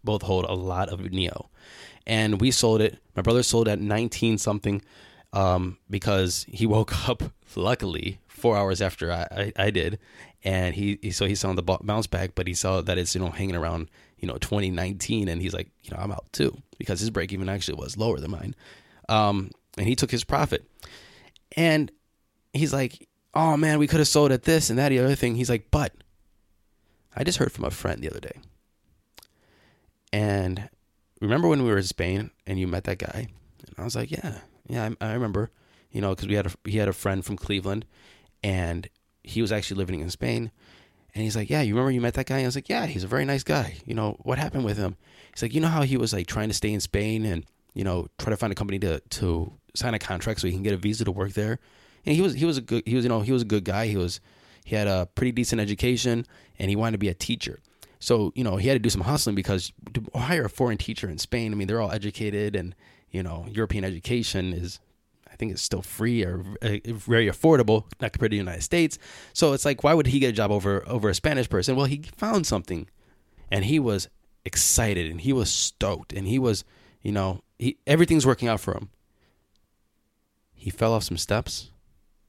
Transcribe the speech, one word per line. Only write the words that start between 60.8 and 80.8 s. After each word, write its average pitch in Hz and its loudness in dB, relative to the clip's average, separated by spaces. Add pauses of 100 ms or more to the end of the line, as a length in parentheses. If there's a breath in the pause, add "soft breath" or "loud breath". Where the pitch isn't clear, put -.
in 78 -8
Spain, 113 -2
I - -2
mean, 101 -2
they're 110 0
all 104 -2
educated, 104 -2
and, 92 -4 (360 soft breath)
you 90 -4
know, 85 -6
European 107 -2
education 95 -2
is, 87 -6 (500)
I - -20
think 110 -4
it's - -6
still 95 -2
free 117 0
or, 92 -2 (180)
uh, 104 0
very 117 2
affordable, 110 6 (160)
not 113 -4
compared 113 2
to 104 -2
the 104 0
United 90 -6
States. 165 2 (340 loud breath)
So 156 4
it's 135 0
like, 143 0
why 147 8
would 147 6
he 135 4
get 131 4
a 117 0
job 104 2
over, 98 2
over 107 2
a 92 2
Spanish 135 0
person? 127 2
Well, 139 2
he 143 -2 (140)
found 208 0
something, 92 -4 (640 soft breath)
and 98 0
he 147 2
was 107 0 (360)
excited, 95 2
and 85 -8
he 127 0
was 117 2
stoked, - -2
and 98 -6
he 117 0
was, 117 2 (380 soft breath)
you 101 -4
know, 95 -2 (160)
he, 120 -2
everything's 156 6
working 123 2
out 110 0
for - -2
him. - -10 (1700)
He - -10
fell 113 0